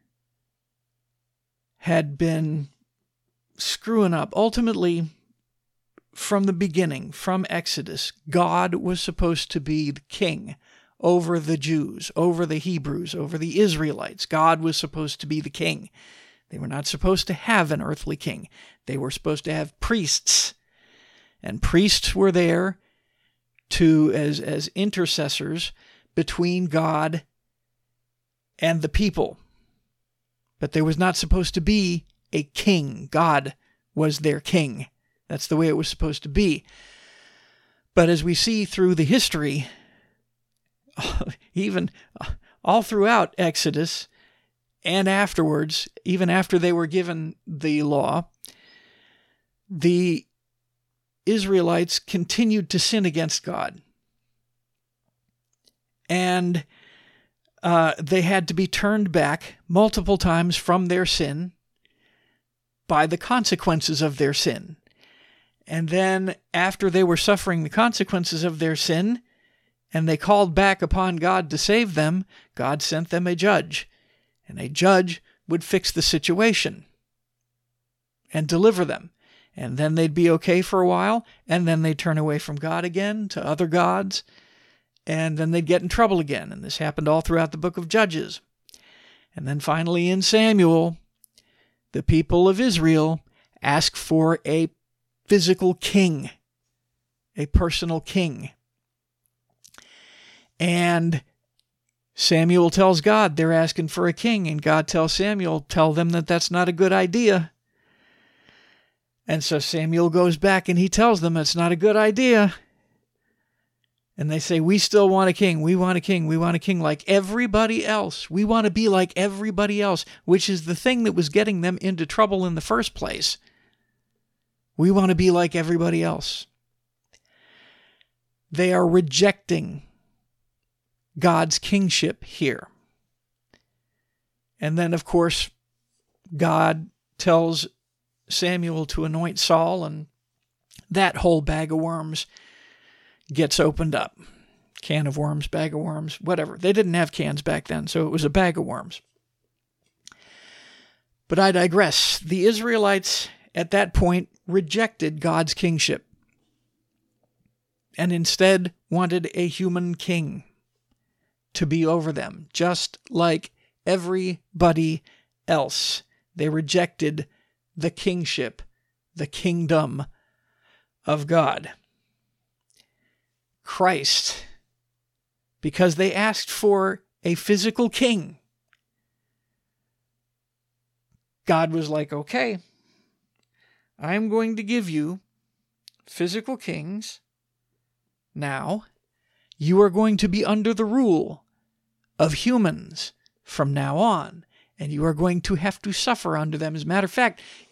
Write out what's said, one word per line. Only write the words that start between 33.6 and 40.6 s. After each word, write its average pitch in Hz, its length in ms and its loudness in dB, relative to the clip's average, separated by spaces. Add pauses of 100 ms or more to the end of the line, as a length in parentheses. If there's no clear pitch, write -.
was 151 260 0
their 151 180 0
king. 143 480 -2 (420)
That's 151 180 -8
the 160 100 0
way 160 120 2
it 151 80 2
was 156 120 -4
supposed - 360 -4
to 151 40 -12
be. 156 360 0 (1300)
But 170 140 6
as 165 140 2
we 170 120 0
see 220 300 0
through 185 300 2
the 160 100 2
history, 147 640 0 (1300)